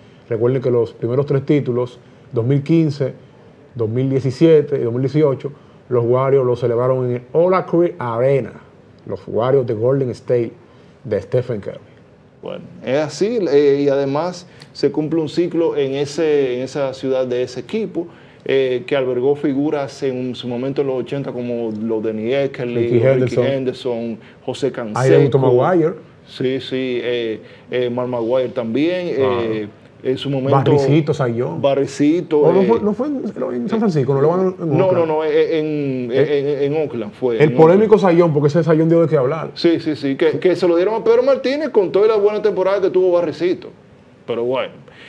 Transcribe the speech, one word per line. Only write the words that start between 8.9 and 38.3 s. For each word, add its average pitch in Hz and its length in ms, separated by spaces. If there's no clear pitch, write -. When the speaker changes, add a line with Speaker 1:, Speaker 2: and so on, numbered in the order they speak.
Speaker 1:
los 98 200
Warriors 120 400
de 117 80
Golden 127 360
State 120 420
de 104 180
Stephen 120 400
Curry. - 180
Speaker 2:
Bueno, - 240
es 127 140
así, 185 400
eh, 143 340
y 139 40
además 139 580
se 139 200
cumple 156 280
un 151 100
ciclo 165 460
en, 135 180
ese, 143 640
en 127 40
esa 131 320
ciudad 131 320
de 123 160
ese 123 160
equipo, 180 480
eh, 127 400
que - 80
albergó 127 400
figuras 143 680
en 127 320
su - 120
momento 131 360
en 135 60
los 131 80
ochenta 135 360
como 120 380
los 113 200
de 110 100
Nick 110 220
Eckersley, 127 420
Speaker 1:
Ricky 117 220
Speaker 2:
Ricky 113 80
Speaker 1:
Henderson. 131 400
Speaker 2:
Henderson, 123 720
José 131 260
Canseco. 120 300
Speaker 1:
Ay, 131 140
Augusto 139 240
Maguire. 147 560
Speaker 2:
Sí, 131 320
sí, 127 420
eh, 117 380
eh, 123 180
Mark 123 220
Maguire 123 400
también, 147 640
Speaker 1:
Claro. 127 260
Speaker 2:
eh, 110 280
en 131 160
su 139 100
momento 135 280
Speaker 1:
Barricito, 147 580
Sayón. 127 480
Speaker 2:
Barricito, 147 800
Speaker 1:
¿O 156 120
no 190 80
Speaker 2:
eh, 190 60
Speaker 1:
fue, 226 140
no 208 120
fue 247 140
en, 285 160
en 240 160
San 226 80
Francisco? 151 340
¿No 135 80
lo 143 80
van 185 320
en 156 160
Speaker 2:
No, 185 120
Speaker 1:
Oakland? 170 200
Speaker 2:
no, 156 60
no, 156 100
en, 156 80
en, 151 800
Speaker 1:
¿Eh? 143 540
Speaker 2:
en, 143 80
en 156 80
Oakland 117 320
fue, 120 220
Speaker 1:
El 143 160
Speaker 2:
en 123 40
Speaker 1:
polémico 190 380
Speaker 2:
Oakland. 185 200
Speaker 1:
Sayón, 170 200